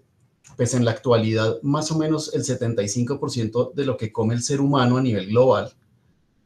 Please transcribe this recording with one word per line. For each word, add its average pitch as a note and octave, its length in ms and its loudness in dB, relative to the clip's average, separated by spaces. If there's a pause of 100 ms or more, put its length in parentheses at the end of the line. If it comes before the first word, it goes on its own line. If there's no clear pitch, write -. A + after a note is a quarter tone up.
(560)
pues, B2 180 0
en B2 120 2
la A2 60 2
actualidad, A2 720 0
más D3+ 280 -2
o D#3+ 60 -2
menos D#3 360 -2
el C3+ 100 -2
setenta A#2 380 -2
y G#2 80 -2
cinco B2 300 -2
por C#3+ 120 -6
ciento A#2 440 -2
de C#3 100 -2
lo B2 120 -2
que - 140 -6
come A2+ 240 0
el A#2+ 80 -4
ser C#3 180 -2
humano B2+ 360 4
a C3 40 2
nivel G#2 260 -2
global, A2+ 460 4 (720)